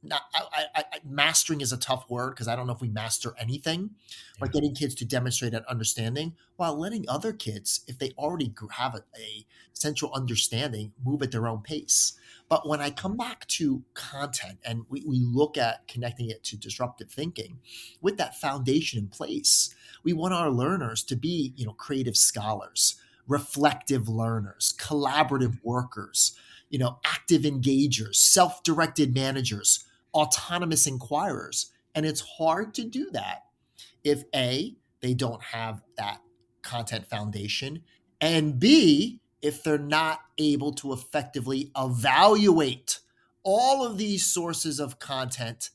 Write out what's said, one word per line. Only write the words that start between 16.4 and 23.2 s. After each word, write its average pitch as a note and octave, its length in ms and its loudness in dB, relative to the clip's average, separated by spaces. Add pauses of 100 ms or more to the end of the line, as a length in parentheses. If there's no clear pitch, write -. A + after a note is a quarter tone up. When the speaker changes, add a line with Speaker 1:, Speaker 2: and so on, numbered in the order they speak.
Speaker 1:
to G#2+ 120 -10
disruptive - 540 -8
thinking, D3 480 -8 (420)
with G3+ 160 0
that - 180 -2
foundation C#3+ 640 0
in G#2 100 -2
place, - 640 2 (300)
we E3+ 100 2
want E3+ 200 0
our E3+ 160 2
learners B2+ 540 0
to C3 120 -4
be, C#3+ 400 -2
you B2+ 120 -6
know, G#2+ 60 -10
creative C3 440 -2
scholars, - 800 0 (320)